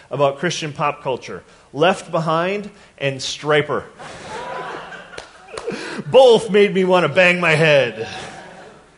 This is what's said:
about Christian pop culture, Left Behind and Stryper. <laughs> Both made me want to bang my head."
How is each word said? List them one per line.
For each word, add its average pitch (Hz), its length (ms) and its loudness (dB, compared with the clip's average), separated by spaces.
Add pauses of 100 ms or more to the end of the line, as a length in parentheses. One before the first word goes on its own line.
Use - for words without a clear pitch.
about 139 280 -2
Christian 160 340 -6
pop 147 300 -6
culture, 113 420 -8 (300)
Left 170 380 0
Behind 175 600 -4 (260)
and 135 200 -6
Stryper. 143 640 -2 (1040)
<laughs> - 1200 -14
Both 240 380 8
made 202 240 4
me 185 120 0
want 180 200 2
to 143 80 -2
bang 180 280 4
my 160 140 2
head." 131 520 2 (920)